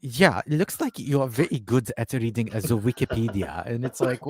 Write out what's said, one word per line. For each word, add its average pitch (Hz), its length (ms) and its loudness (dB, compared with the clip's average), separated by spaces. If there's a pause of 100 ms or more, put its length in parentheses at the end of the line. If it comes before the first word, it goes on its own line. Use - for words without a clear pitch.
yeah, 131 460 4
it 151 80 -2
looks 160 280 0
like 294 160 -2
you 139 240 0
are 135 60 2
very 127 320 0
good 110 380 0
at 117 160 -4
reading, 117 420 -2
uh, 113 60 0
the 117 160 2
Wikipedia, 107 880 0
and 120 200 -4
it's - 160 -4
like 127 280 0